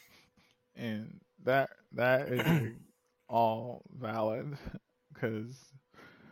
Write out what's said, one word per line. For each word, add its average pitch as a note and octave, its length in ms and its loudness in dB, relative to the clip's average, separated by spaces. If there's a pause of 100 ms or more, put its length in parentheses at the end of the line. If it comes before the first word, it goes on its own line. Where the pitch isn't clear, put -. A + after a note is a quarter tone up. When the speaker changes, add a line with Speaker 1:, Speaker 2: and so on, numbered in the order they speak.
(760)
Speaker 1:
And A2+ 460 -8 (220)
that, C3+ 260 2 (240)
that B2+ 360 4
is B2 160 0
Speaker 2:
<clears throat> - 840 -2
Speaker 1:
all A#2 600 2
valid, A2+ 680 -2 (560)
'cause A2+ 600 -4 (580)